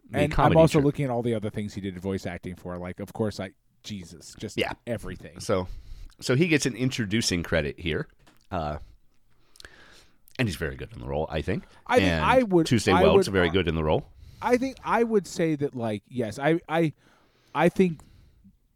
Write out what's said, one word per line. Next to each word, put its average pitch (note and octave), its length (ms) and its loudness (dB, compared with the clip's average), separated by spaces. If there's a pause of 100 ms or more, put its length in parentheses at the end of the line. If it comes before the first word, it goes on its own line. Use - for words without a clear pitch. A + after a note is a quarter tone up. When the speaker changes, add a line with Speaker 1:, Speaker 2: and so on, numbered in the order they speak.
Speaker 1:
The - 80 -4
Speaker 2:
and C#3+ 80 4
I'm D3 60 0
Speaker 1:
comedy D3+ 280 4
Speaker 2:
also D#3+ 200 6
Speaker 1:
troupe. C#3 60 4
Speaker 2:
looking C#3+ 200 0
at B2+ 60 -2
all A#2+ 100 -2
the A#2 140 0
other G#2 140 -4
things G#2 240 -8
he G2+ 80 -10
did F#2 180 -6
voice F#2+ 260 -4
acting F2+ 300 -10
for. F2 220 -10
Like, F2+ 220 -10
of G2+ 140 -12
course, G#2+ 260 -2
I, F#2+ 120 -10 (320)
Jesus, F2 560 -14
just - 180 -10
Speaker 1:
Yeah. - 140 -2 (160)
Speaker 2:
everything. F#2 520 -10
Speaker 1:
So, F#2 280 0 (520)
so - 160 0
he - 120 4
gets D3+ 180 2
an B2 100 -4
introducing A2 680 -2
credit D2+ 360 -2
here. E2 280 -4 (440)
Uh, D#2 260 -4 (1600)
and B2 100 0
he's E2 80 -4
very C#2+ 200 -6
good C2 180 -14
in A#1 60 -14
the A#1+ 80 -10
role, D2 220 -4
I D#2 120 -4
think. A2+ 220 -4 (240)
Speaker 2:
I - 100 2
think - 140 4
Speaker 1:
And E2+ 120 0
Speaker 2:
I B3 200 4
would, F3+ 220 4
Speaker 1:
Tuesday G#2+ 280 2
Speaker 2:
I F3 100 6
Speaker 1:
Weld's - 240 6
Speaker 2:
would G2 60 -6
Speaker 1:
very F2+ 140 4
Speaker 2:
ar- E2 60 -2
Speaker 1:
good F#2 140 2
in D#2+ 80 0
the D#2+ 80 0
role. E2 220 0 (360)
Speaker 2:
I A#3+ 160 2
think C4 280 -4
I G3+ 180 2
would A3 240 0
say D#3+ 280 -2
that, C#3 200 -4
like, A2+ 320 -4
yes, A#2+ 320 -6
I, D#3+ 200 2 (100)
I, D#3+ 240 2 (600)
I D#3 160 4
think, F3+ 300 2 (760)